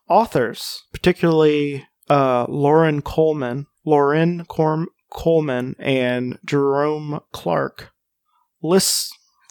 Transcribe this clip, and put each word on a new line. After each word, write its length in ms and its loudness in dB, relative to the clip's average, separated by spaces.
authors, 760 0
particularly, 960 0
uh, 380 2
Lauren 540 2
Coleman, 640 -2
Lauren 640 2
Corm-, 420 -2
Coleman 640 0
and 680 -2
Jerome 720 0
Clark 560 -4
lists 480 2